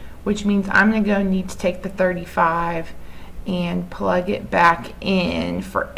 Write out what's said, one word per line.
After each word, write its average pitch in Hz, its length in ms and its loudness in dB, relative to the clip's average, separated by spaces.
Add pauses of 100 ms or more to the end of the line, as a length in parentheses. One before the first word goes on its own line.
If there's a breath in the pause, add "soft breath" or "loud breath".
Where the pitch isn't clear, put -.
(240 loud breath)
Which 208 220 0
means 202 260 2
I'm 202 180 6
gonna 220 140 4
go 202 180 2
need 190 280 0
to - 80 -8
take 180 260 0
the 185 60 -6
thirty-five 170 1040 0 (520 loud breath)
and 180 440 -2
plug 180 400 0
it - 200 -4
back 175 520 4
in 180 600 0
for - 360 -4